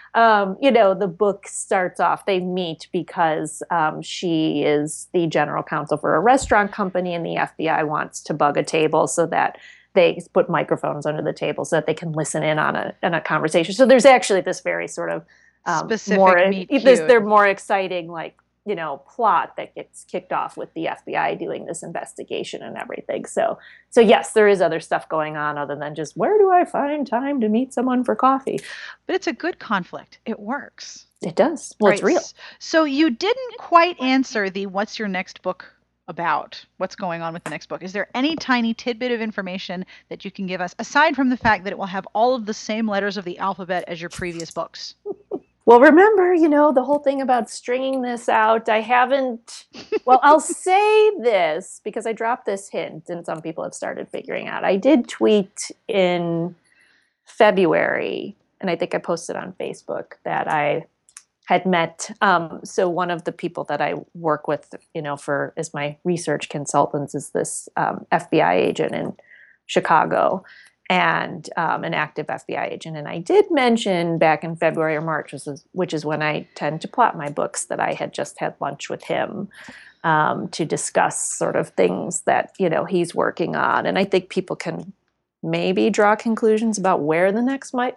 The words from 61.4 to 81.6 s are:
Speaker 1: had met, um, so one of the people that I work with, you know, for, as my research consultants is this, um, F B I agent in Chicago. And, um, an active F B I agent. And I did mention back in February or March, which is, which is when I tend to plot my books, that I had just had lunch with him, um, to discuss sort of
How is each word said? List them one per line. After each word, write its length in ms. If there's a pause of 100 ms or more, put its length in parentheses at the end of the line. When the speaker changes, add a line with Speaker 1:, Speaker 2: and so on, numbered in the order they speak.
Speaker 1:
had 200
met, 440 (100)
um, 440
so 240
one 220
of 140
the 80
people 320
that 160
I 140 (200)
work 340
with, 260 (200)
you 80
know, 140
for, 400
as 160
my 320
research 440
consultants 640
is 160
this, 460
um, 340
F 200
B 100
I 140
agent 400
in 200 (520)
Chicago. 760 (500)
And, 640
um, 280
an 100
active 340
F 200
B 80
I 100
agent. 300
And 100
I 120
did 340
mention 640
back 240
in 140
February 400
or 40
March, 320
which 140
is, 240
which 240
is 100
when 160
I 360
tend 240
to 80
plot 280
my 120
books, 380
that 120
I 140
had 200
just 280
had 200
lunch 300
with 140
him, 440 (540)
um, 460
to 160
discuss 680
sort 220
of 140